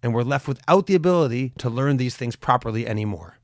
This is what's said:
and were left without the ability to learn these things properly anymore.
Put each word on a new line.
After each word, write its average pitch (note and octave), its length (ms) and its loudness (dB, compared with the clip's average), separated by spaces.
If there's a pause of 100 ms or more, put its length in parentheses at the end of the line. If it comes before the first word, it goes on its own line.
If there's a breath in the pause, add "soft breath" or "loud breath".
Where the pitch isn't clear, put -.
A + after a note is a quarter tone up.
and A#2+ 100 0
were A#2+ 100 0
left C#3 240 -2
without E3 400 2
the G3 80 4
ability D3 640 2
to B2+ 100 -4
learn C3+ 260 0
these B2+ 220 -2
things A#2+ 180 -6
properly A#2 500 0
anymore. G#2+ 580 -6